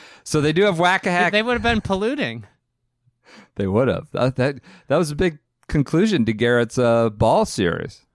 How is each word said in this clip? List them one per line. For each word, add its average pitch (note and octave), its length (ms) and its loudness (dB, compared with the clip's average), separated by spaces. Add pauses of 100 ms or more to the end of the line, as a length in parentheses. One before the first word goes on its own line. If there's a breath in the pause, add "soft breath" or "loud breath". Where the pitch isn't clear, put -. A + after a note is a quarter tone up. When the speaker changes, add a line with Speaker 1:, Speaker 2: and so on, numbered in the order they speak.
(220 loud breath)
Speaker 1:
So D3+ 200 -2
they D3+ 100 2
do F#3+ 120 4
have F#3 140 2
Whack-A-Hack. F3+ 540 2
Speaker 2:
They G#3 100 0
would A#3+ 120 -2
have A3 80 -4
been A#3 180 0
polluting. F#3+ 640 -4 (1120 loud breath)
Speaker 1:
They G2+ 120 -4
would A2+ 220 0
have. - 220 -6
That, B2+ 260 -2
that, C3+ 200 -2 (320 loud breath)
that C#3+ 100 2
was D#3+ 120 0
a D3 60 -8
big E3+ 220 -2 (280)
conclusion D#3+ 580 0
to A2+ 80 0
Garrett's, A#2 460 0
uh, A#2 320 2
ball A#2 340 2
series, - 560 -4 (140)